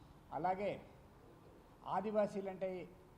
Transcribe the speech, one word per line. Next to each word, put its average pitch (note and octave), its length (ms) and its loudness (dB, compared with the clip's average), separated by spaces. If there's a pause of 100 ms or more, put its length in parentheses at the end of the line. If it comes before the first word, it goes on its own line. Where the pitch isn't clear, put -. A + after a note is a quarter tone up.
(340)
అలాగే F3+ 480 2 (1040)
ఆదివాసీలంటే F#3+ 1000 2 (280)